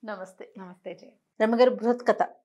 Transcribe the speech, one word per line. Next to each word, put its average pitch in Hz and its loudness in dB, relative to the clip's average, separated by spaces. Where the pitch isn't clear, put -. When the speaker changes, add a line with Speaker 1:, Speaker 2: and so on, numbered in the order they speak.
Speaker 1:
నమస్తే. 190 -14
Speaker 2:
నమస్తే 180 -16
జయ. - -20
Speaker 1:
రమ్మగారు, 233 4
బృహత్ 233 -2
కథ. 226 2